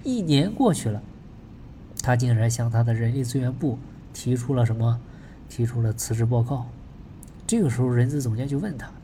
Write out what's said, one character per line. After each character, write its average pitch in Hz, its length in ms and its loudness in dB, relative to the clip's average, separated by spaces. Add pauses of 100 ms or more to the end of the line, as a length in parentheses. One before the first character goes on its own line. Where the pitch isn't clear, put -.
一 254 180 -2
年 170 320 4
过 226 220 4
去 - 160 -2
了， 104 100 -4 (1000)
他 123 140 4
竟 123 180 4
然 113 160 4
向 117 200 0
他 117 120 4
的 117 100 4
人 117 220 2
力 135 80 0
资 127 160 -2
源 123 140 0
部 127 260 -2 (340)
提 123 240 0
出 123 180 -2
了 120 120 6
什 113 80 2
么？ 117 260 2 (480)
提 - 160 -2
出 117 160 -2
了 113 120 2
辞 - 220 -4
职 113 120 2
报 117 160 4
告。 120 240 -2 (800)
这 226 160 2
个 147 80 4
时 120 100 -2
候， 127 80 4
人 123 200 4
资 147 120 0
总 117 160 -2
监 127 100 -2
就 139 120 -2
问 180 180 -4
他 - 140 -12 (140)